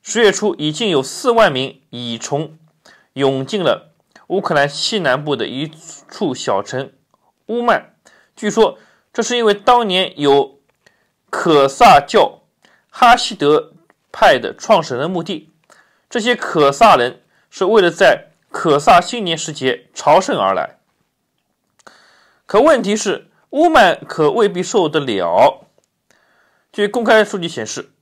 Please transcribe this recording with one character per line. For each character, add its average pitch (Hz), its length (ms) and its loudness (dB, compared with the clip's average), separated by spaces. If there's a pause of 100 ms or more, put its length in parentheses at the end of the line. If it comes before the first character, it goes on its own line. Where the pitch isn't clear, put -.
十 - 180 -6
月 214 120 4
初 208 240 -4
已 151 160 -6
经 208 180 -6
有 139 140 0
四 - 260 -6
万 220 240 2
名 131 380 -8
蚁 120 260 -10
虫 151 400 -8 (560)
涌 135 320 -2
进 202 160 -6
了 127 320 -4 (360)
乌 - 120 -2
克 165 140 -4
兰 143 120 2
西 - 300 -6
南 147 260 -2
部 147 120 -4
的 110 100 -4
一 147 260 -10 (380)
处 156 240 -6
小 101 300 -4
城 135 300 -10 (520)
乌 240 160 -6
曼。 240 340 -2 (400)
据 107 140 -6
说 - 300 0 (340)
这 240 80 -4
是 247 160 -4
因 233 80 -2
为 208 80 4
当 240 340 0
年 185 320 -4
有 139 360 2 (760)
可 147 380 2
萨 180 320 6
教 - 440 0 (460)
哈 240 280 4
希 233 180 -8
德 147 380 0 (400)
派 160 260 4
的 - 160 -8
创 190 260 2
始 143 120 -8
人 123 100 -4
的 170 60 -4
墓 175 120 -6
地， 165 300 -12 (580)
这 233 120 -4
些 240 120 0
可 147 380 0
萨 202 240 6
人 127 280 -2 (260)
是 - 160 -6
为 214 160 2
了 170 100 2
在 170 360 2 (220)
可 147 300 0
萨 180 220 4
新 214 240 -6
年 160 120 -4
时 160 140 -10
节 - 420 -6
朝 160 280 2
圣 185 180 -4
而 95 140 0
来。 78 260 -6 (1700)
可 208 160 2
问 294 200 4
题 202 140 -2
是， 208 340 -6 (200)
乌 311 200 2
曼 220 360 4
可 151 260 0
未 214 160 2
必 180 160 -6
受 185 240 0
得 151 140 -2
了。 95 640 0 (1080)
据 202 160 -2
公 233 160 -6
开 220 220 4
数 214 120 -8
据 165 120 -8
显 110 180 -10
示 - 240 -14 (100)